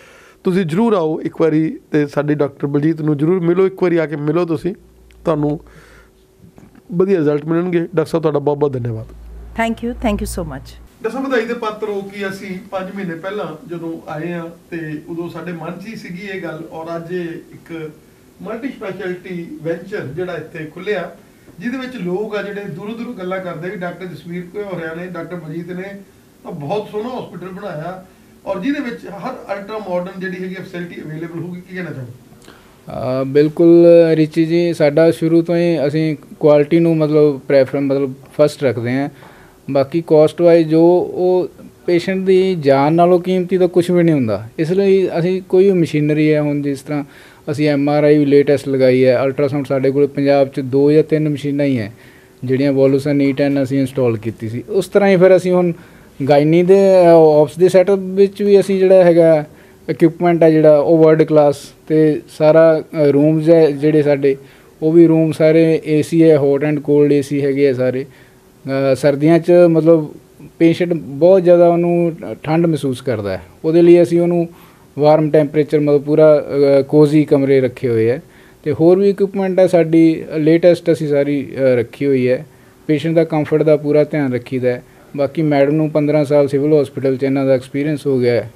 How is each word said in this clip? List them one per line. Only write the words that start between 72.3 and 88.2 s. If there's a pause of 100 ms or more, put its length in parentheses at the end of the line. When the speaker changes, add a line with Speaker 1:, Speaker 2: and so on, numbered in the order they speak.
Speaker 3:
ਠੰਡ
ਮਹਿਸੂਸ
ਕਰਦਾ
ਹੈ, (220)
ਉਹਦੇ
ਲਈ
ਅਸੀਂ
ਉਹਨੂੰ (500)
ਵਾਰਮ
ਟੈਂਪਰੇਚਰ
ਮਤਲਬ
ਪੂਰਾ, (360)
ਅ,
cozy
ਕਮਰੇ
ਰੱਖੇ
ਹੋਏ
ਹੈ। (420)
ਤੇ
ਹੋਰ
ਵੀ
equipment
ਹੈ
ਸਾਡੀ (120)
latest
ਅਸੀਂ
ਸਾਰੀ,
ਅ,
ਰੱਖੀ
ਹੋਈ
ਹੈ। (420)
ਪੇਸ਼ੈਂਟ
ਦਾ
comfort
ਦਾ
ਪੂਰਾ
ਧਿਆਨ
ਰੱਖੀਦਾ
ਹੈ। (340)
ਬਾਕੀ
madam
ਨੂੰ
ਪੰਦਰਾਂ
ਸਾਲ
civil
hospital
'ਚ
ਇਹਨਾਂ
ਦਾ
experience
ਹੋ
ਗਿਆ